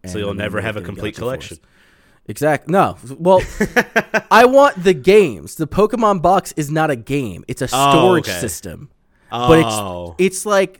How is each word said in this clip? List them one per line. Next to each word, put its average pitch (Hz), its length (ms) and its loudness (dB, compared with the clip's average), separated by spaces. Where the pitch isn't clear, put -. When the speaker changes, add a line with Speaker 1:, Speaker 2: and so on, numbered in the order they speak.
Speaker 1:
and 92 100 -12
Speaker 2:
you'll 104 160 -6
Speaker 1:
I'm 98 80 -8
Speaker 2:
never 104 200 -6
Speaker 1:
gonna 101 80 -6
Speaker 2:
have 110 100 -6
a 104 40 -8
Speaker 1:
get 90 60 -12
Speaker 2:
complete 101 240 -10
Speaker 1:
Gotcha - 100 -14
Speaker 2:
collection. 120 380 -10
Speaker 1:
Force. - 100 -20
Exact-, 147 400 -4
no. 160 280 0
Well, 185 240 2
Speaker 2:
<laughs> - 440 -4
Speaker 1:
I 240 160 8
want 269 360 4
the 185 120 4
games. 139 600 2
The 156 100 -6
Pokemon 208 560 0
box 175 340 0
is 147 140 -6
not 156 200 -2
a 139 60 -4
game. 117 520 -8
It's - 120 -10
a 127 100 -4
Speaker 2:
Oh, 139 200 2
Speaker 1:
storage 139 400 4
Speaker 2:
okay. 90 100 -6
Speaker 1:
system. 95 480 -10
But 135 360 4
Speaker 2:
Oh. 92 520 -6
Speaker 1:
it's, 190 200 0
it's - 80 -12
like 196 340 0